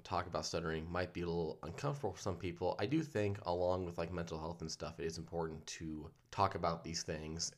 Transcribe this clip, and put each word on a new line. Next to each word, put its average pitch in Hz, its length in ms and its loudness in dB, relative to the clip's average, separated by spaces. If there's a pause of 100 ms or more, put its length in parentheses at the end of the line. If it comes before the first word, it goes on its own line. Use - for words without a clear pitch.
talk 90 240 0
about 82 180 0
stuttering 82 460 0
might 90 220 2
be 87 80 -2
a 87 40 0
little 85 380 2
uncomfortable 143 480 -2
for - 80 -8
some 92 160 -2
people, 87 440 0
I 104 60 2
do 156 160 4
think, 104 440 2
along 90 400 4
with, 85 120 -4
like, 85 140 0
mental 82 260 -2
health 82 220 -4
and 80 100 -4
stuff, 80 300 -6
it 82 60 0
is 82 120 -2
important 80 500 -2
to 76 440 -6 (180)
talk 98 260 4
about 85 280 2
these 82 200 -2
things, 78 540 -2